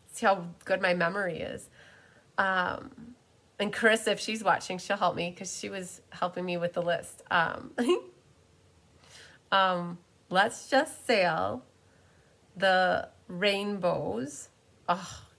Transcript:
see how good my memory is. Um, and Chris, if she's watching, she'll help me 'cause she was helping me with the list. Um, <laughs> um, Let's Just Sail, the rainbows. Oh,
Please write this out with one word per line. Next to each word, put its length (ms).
see 140
how 200
good 160
my 120
memory 460
is. 300
Um, 760
and 140
Chris, 340
if 120
she's 240
watching, 340
she'll 200
help 180
me 160
'cause 260
she 120
was 320
helping 340
me 120
with 160
the 80
list. 500
Um, 460
<laughs> 1700
um, 460
Let's 400
Just 380
Sail, 560
the 540
rainbows. 1200
Oh, 360